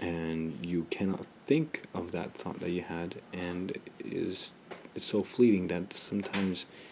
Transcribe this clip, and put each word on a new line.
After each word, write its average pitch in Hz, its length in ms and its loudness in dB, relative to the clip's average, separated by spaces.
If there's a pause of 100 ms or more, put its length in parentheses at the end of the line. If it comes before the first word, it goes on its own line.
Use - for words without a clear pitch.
and 80 640 0
you 87 240 2
cannot 95 380 0 (200)
think 156 360 2 (100)
of 87 200 -4
that 82 200 -4
thought - 280 -6
that 90 100 -2
you 87 100 2
had, 85 360 -6 (180)
and 90 420 -4 (220)
is, - 560 -4 (400)
it's - 100 -8
so 104 180 2
fleeting 101 460 6
that 87 240 -2
sometimes 98 720 0 (280)